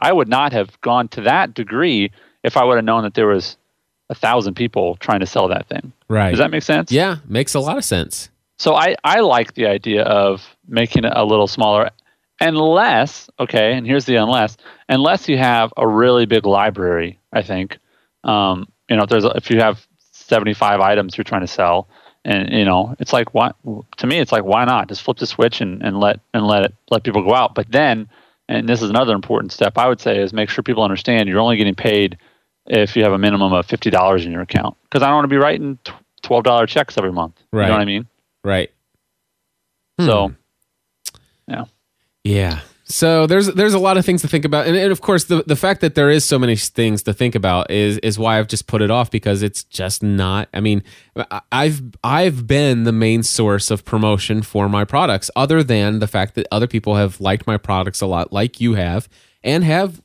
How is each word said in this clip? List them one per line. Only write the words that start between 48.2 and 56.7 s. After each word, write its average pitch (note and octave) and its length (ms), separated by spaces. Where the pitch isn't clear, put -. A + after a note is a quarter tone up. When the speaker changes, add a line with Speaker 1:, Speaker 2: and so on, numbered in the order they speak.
Speaker 2:
I've G#2+ 100
just - 180
put G#2+ 160
it G2+ 80
off, A#2+ 200
because G#2 320
it's G#2 220
just - 380
not, G2 500
I - 80
mean, G#2 220
I, G#2 240
I've, C#3+ 320
I've C#3 420
been C3+ 380
the A#2 80
main A2+ 300
source G#2 480
of G#2+ 140
promotion G#2+ 580
for G2+ 260
my G2+ 160
products, C3+ 520
other D3+ 260
than G#2+ 380
the G#2 60
fact G2+ 280
that - 180
other G#2+ 140
people G#2+ 300